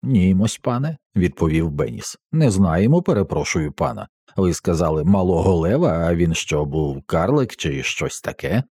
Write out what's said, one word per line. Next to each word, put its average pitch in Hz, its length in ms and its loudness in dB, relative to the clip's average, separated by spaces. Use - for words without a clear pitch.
«Ні, 95 320 4
мось 104 220 0
пане», 135 400 -4
відповів 82 560 0
Беніс. - 460 -6
«Не 151 200 2
знаємо, 98 500 4
перепрошую, 147 720 -2
пана. - 360 -6
Ви 90 180 2
сказали 78 500 0
малого 92 520 2
лева, 104 340 2
а 85 260 0
він 85 180 2
що, 76 320 -2
був 71 400 -4
карлик 117 500 0
чи 69 280 -6
щось - 380 -6
таке?» - 420 -4